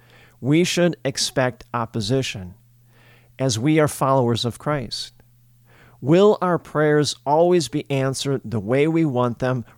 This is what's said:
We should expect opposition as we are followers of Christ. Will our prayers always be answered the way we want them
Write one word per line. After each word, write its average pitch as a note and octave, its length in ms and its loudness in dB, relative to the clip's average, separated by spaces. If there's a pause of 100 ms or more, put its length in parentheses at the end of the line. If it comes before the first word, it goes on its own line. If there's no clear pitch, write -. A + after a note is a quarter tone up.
(420)
We D#3 240 2
should F3 400 0
expect - 580 -4 (100)
opposition A2+ 800 -4 (840)
as C3 180 -2
we D#3 220 2
are D3+ 80 4
followers C3 560 0
of A#2 160 -6
Christ. - 540 -8 (880)
Will F3+ 400 6
our F3 180 0
prayers D3+ 560 0 (100)
always E3+ 440 2
be - 200 -6
answered C3+ 540 -2
the A2+ 160 -6
way C3 300 2
we E3 160 2
want B2 340 -2
them B2+ 240 -2 (140)